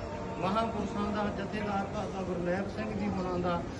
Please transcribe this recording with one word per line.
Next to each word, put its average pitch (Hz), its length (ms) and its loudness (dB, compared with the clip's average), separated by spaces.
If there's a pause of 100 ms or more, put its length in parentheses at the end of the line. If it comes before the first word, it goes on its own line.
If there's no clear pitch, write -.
(380)
ਮਹਾਂਪੁਰਸ਼ਾਂ 208 760 2
ਦਾ, 202 320 0
ਜਥੇਦਾਰ 208 400 0
ਭਾਈ 190 400 -2
ਗੁਰਨੈਬ 175 460 0
ਸਿੰਘ 214 280 -2
ਜੀ 202 100 0
ਹੋਰਾਂ 180 300 0
ਦਾ, 175 240 2 (180)